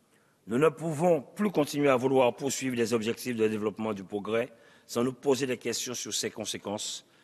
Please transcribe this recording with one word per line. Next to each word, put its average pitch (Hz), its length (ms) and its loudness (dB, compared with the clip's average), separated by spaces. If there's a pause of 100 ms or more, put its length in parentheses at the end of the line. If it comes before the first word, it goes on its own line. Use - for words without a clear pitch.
(480)
Nous 117 100 0
ne 156 120 6
pouvons 156 500 2
plus 208 300 -4
continuer 147 380 2
à 131 60 6
vouloir 127 400 4
poursuivre 131 400 -4
des 117 200 2
objectifs 117 420 -2
de 110 100 4
développement 110 460 -2
du 98 100 -6
progrès 104 480 -4 (360)
sans 120 180 -2
nous 131 80 0
poser 135 340 0
des 123 120 -2
questions 120 360 -4
sur 110 200 -6
ses 110 160 -2
conséquences, - 760 -8 (180)